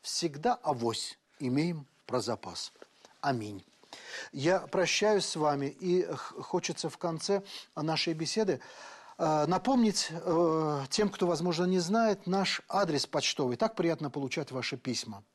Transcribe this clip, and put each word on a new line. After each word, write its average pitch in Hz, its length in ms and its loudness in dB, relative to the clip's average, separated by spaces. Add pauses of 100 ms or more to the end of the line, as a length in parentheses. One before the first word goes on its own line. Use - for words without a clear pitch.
всегда 170 540 -2
авось 117 640 -2 (180)
имеем 147 480 0 (220)
про 123 120 0
запас. 101 540 -6 (480)
Аминь». 107 420 -4 (680)
Я 165 280 2
прощаюсь 190 680 2
с - 100 -6
вами, 143 320 2
и 180 340 2
х-, 165 400 -6
хочется 170 480 -4
в - 80 -10
конце 180 460 -2 (320)
нашей 160 400 0
беседы 165 440 0 (580)
Э, 156 300 4
напомнить, 214 640 4
э, 160 800 2
тем, 208 200 2
кто, - 180 0
возможно, 170 380 2
не 185 140 4
знает, 208 480 2
наш 190 420 0
адрес 165 380 2
почтовый. 131 500 0
Так - 180 0
приятно 160 340 0
получать 139 420 -4
ваши 131 260 -4
письма. 110 460 -6 (120)